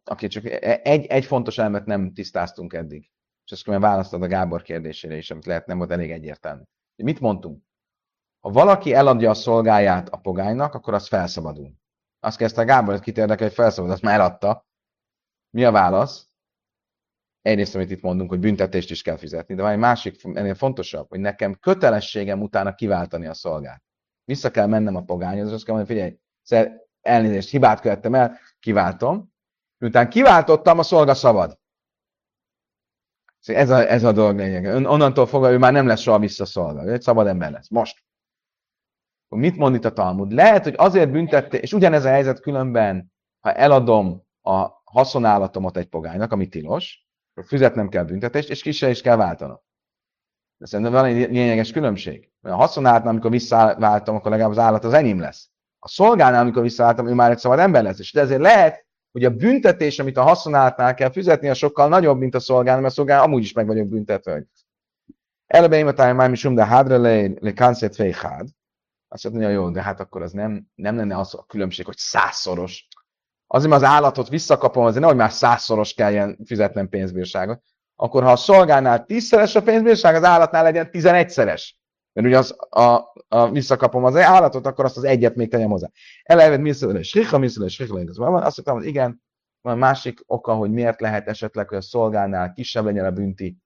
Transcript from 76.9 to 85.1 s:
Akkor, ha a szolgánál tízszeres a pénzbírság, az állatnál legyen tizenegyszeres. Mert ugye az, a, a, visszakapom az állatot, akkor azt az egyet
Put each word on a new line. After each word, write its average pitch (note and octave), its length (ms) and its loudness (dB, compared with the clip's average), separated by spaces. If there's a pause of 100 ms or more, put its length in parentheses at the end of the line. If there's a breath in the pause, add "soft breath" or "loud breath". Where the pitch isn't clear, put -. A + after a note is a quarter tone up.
Akkor, B2+ 280 -2
ha B2+ 80 6
a B2 40 8
szolgánál C#3 720 4
tízszeres A3 500 2
a G#3 60 4
pénzbírság, A3 540 4
az E3 80 2
állatnál E3 400 4
legyen E3 280 0
tizenegyszeres. E3+ 920 0 (320)
Mert A#2 140 0
ugye B2+ 100 6
az, B2+ 180 0 (140)
a, A#2+ 440 2 (140)
a, A#2 240 2
visszakapom B2+ 520 -2
az B2+ 120 2
állatot, F3 500 4
akkor C3+ 200 -4
azt B2+ 120 -4
az B2+ 60 -10
egyet A#2+ 320 2